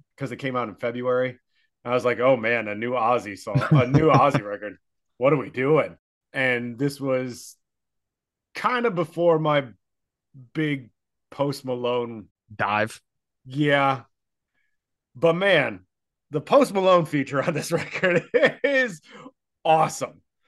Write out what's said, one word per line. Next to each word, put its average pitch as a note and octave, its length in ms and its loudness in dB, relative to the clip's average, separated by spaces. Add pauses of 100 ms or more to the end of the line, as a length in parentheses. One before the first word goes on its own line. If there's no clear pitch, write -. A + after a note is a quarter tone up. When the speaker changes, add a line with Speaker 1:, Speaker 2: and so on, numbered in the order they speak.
(180)
Speaker 1:
'cause C3 140 -8
it A#2 60 -10
came C3 180 -6
out A#2 140 -4
in F#2 60 -14
February. B2 600 -4 (460)
I A#2+ 80 -6
was B2 140 0
like, A#2+ 140 0
"Oh B2+ 180 4
man, A2+ 300 -2
a G#2 80 -6
new A#2+ 180 -6
Ozzy A2 440 0
song, A#2 240 -4 (100)
a C3 140 6
new C#3+ 240 2
Speaker 2:
<laughs> - 20 6
Speaker 1:
Ozzy C3+ 320 4
record. G2+ 340 -10 (400)
What C3+ 160 2
are D3 40 2
we A2 120 -6
doing?" B2+ 480 0 (360)
And A#2+ 460 -2
this C#3+ 200 -4
was B2+ 580 -6 (1000)
kind A#3+ 300 -2
of G3+ 100 -2
before E3+ 440 2
my D3 260 2 (880)
big C#3+ 360 -4 (420)
Post C#3 340 -6
Malone A#2+ 640 -4 (240)
Speaker 2:
dive. G#2+ 480 -4 (440)
Speaker 1:
Yeah. C3+ 580 0 (1120)
But E3 200 2
man, D3 460 2 (500)
the C#3+ 100 -4
Post A#3+ 320 4
Malone F#3 320 4
feature C#3 380 -2
on F3 100 -2
this C#3+ 180 -6
<laughs> - 20 0
record F3 500 0 (400)
is C4 380 0 (640)
awesome. D#3+ 560 0 (260)